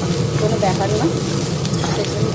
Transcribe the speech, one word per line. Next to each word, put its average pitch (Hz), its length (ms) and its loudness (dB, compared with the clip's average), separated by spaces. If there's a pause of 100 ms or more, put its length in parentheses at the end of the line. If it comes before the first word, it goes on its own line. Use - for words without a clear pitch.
(400)
কোনো - 240 2
ব্যাপার 190 240 2 (120)
না। - 60 2 (880)
সেজন্য 208 400 0